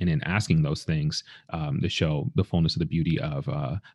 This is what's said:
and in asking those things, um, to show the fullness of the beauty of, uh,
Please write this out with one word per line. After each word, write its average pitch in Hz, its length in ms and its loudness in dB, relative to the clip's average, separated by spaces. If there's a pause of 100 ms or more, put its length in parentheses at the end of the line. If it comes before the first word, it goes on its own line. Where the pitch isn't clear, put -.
and 87 80 2
in 78 140 2
asking 87 400 2
those 73 200 -2
things, 76 400 -2 (280)
um, 73 280 -4
to 69 80 0
show 76 480 0
the 92 80 4
fullness 82 320 2
of 82 40 -2
the 82 60 0
beauty 80 360 0
of, 69 260 -4
uh, 71 300 -4 (180)